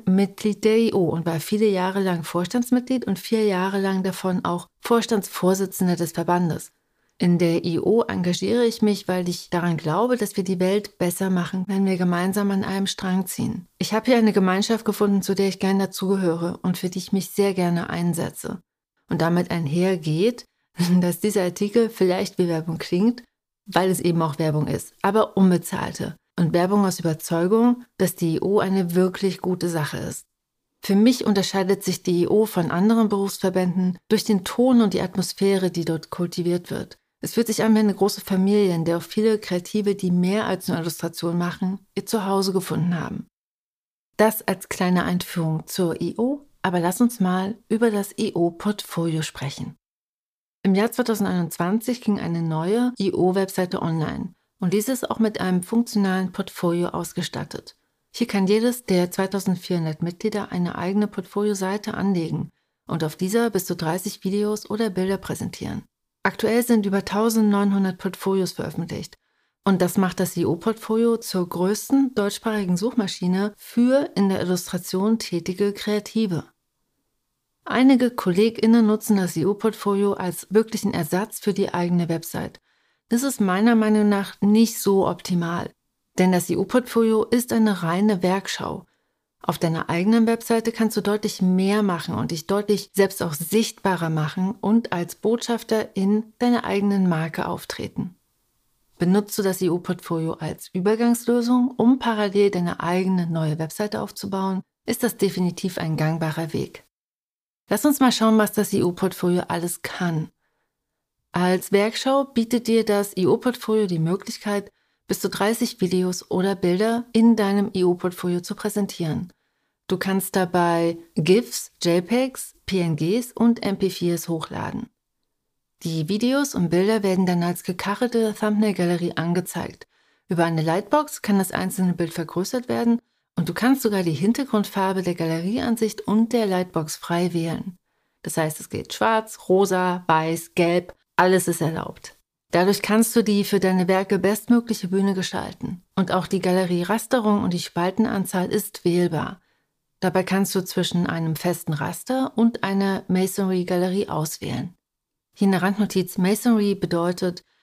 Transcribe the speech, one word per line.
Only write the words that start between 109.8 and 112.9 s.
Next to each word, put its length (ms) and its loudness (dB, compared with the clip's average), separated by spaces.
kann. 480 -4
Als 400 0
Werkschau 500 2
bietet 440 -2
dir 180 2
das 320 0